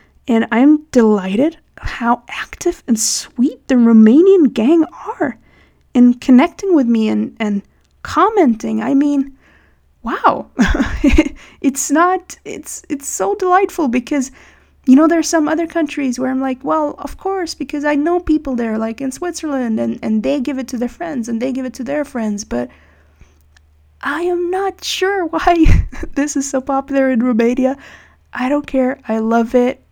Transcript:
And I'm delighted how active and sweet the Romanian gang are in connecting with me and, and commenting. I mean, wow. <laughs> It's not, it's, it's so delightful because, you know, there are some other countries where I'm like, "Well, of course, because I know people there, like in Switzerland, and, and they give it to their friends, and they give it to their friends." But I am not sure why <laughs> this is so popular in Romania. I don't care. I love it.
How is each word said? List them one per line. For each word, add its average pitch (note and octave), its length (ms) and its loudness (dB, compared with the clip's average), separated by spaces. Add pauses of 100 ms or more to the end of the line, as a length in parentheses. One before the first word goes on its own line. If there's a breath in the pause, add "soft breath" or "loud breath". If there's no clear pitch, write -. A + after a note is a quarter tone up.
(280 soft breath)
And A3+ 240 2
I'm C#4+ 400 4
delighted G#3+ 680 2 (220)
how - 500 -4
active - 580 -8
and A3 120 0
sweet - 680 -4
the C4+ 60 2
Romanian A#3+ 800 6
gang D4+ 320 2 (320)
are D4 220 -6 (560 soft breath)
in B3 180 6
connecting E4 640 4
with C4+ 100 4
me A3 240 0
and, G#3+ 300 -4
and G#3 240 -4 (400)
commenting. A#3 800 0
I C4 100 -2
mean, C#4 420 0 (680 soft breath)
wow. - 560 -2
<laughs> - 420 -2 (600 loud breath)
It's - 280 -2
not, F4+ 560 0
it's, - 420 -14
it's - 200 -8
so - 260 -4
delightful F#4 540 0
because, B3+ 420 -2 (560 soft breath)
you B3+ 100 6
know, D#4 120 6
there E4+ 100 2
are D#4 60 0
some D#4 240 0
other D#4+ 180 -2
countries D4 540 -4
where B3+ 100 -4
I'm C4 120 -4
like, C4 200 -6
"Well, D4+ 380 -2
of - 180 -12
course, F#4+ 380 -6
because D4 300 -6
I D4 100 0
know E4+ 240 0
people D4+ 360 -2
there, A3+ 220 -4
like A3+ 220 -6
in C4+ 140 -6
Switzerland, C4+ 640 -4
and, A#3 240 -4
and A3 180 -2
they C#4 200 -2
give C4 180 -6
it B3+ 80 -8
to B3 100 -8
their A#3+ 120 -4
friends, C4+ 400 -8
and A3+ 120 -6
they C4 120 -4
give C4 120 -6
it B3 100 -10
to B3 100 -10
their C#4+ 180 -4
friends." G#3+ 400 -6
But A#3+ 260 -6 (1300 soft breath)
I D4+ 200 -4
am F4 280 -2
not F#4+ 320 -4
sure F#4+ 420 -4
why E4 640 4 (140)
<laughs> - 140 -10
this C#4+ 200 -2
is C4+ 140 -4
so C4 100 -4
popular C4+ 500 -2
in B3 140 0
Romania. B3+ 540 0 (560 loud breath)
I B3+ 160 -4
don't D4 180 -2
care. C4 400 -2
I A3 120 -2
love A3+ 360 0
it. B3 360 0